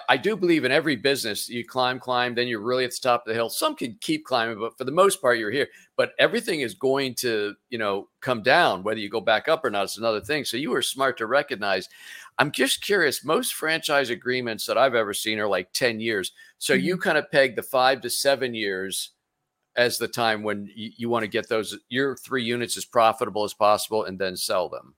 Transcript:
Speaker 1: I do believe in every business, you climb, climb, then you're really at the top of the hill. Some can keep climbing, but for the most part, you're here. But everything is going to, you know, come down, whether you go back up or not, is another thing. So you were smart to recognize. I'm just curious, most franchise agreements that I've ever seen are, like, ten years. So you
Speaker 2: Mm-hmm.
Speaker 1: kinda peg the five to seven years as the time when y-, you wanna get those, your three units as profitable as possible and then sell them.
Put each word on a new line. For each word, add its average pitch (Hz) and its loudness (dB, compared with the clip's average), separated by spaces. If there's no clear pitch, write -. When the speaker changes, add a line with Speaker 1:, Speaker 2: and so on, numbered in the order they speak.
Speaker 1:
I - 6
do 214 -2
believe 165 2
in 123 0
every 151 2
business, 113 -2
you 117 -8
climb, 127 -2
climb, 123 -2
then 123 2
you're 117 -4
really 127 0
at 123 -4
the - -10
top 120 2
of - -14
the 110 -2
hill. 117 0
Some 311 -2
can 113 -8
keep 156 -2
climbing, 113 -2
but 113 -6
for 127 -8
the 131 -4
most 190 4
part, 120 4
you're 107 -2
here. 131 0
But 123 0
everything 190 2
is 110 -4
going 131 0
to, 107 -2
you 120 -6
know, 101 -2
come 120 -2
down, 123 4
whether 110 -2
you 101 -6
go 113 -2
back 107 2
up 156 2
or 113 0
not, 101 0
is - -8
another 107 0
thing. 135 -4
So 113 -6
you 151 -4
were 160 0
smart 131 -2
to 113 -2
recognize. 104 0
I'm 139 2
just - 0
curious, 170 2
most 180 0
franchise 156 0
agreements 117 -4
that 107 2
I've 127 6
ever 104 2
seen 110 -2
are, 107 0
like, 92 0
ten 117 0
years. 110 -2
So - 0
you 160 2
Speaker 2:
Mm-hmm. 175 -4
Speaker 1:
kinda 156 2
peg 135 2
the 110 -4
five 131 2
to 120 -6
seven 131 0
years 95 -4
as 120 2
the 117 -2
time 110 0
when 104 -4
y-, 110 -10
you 117 -6
wanna 113 0
get 107 -4
those, 104 -2
your 131 -2
three 127 -4
units 117 -2
as 95 -10
profitable 110 2
as 98 -6
possible 107 2
and 95 -8
then 92 -2
sell 92 -2
them. 62 -14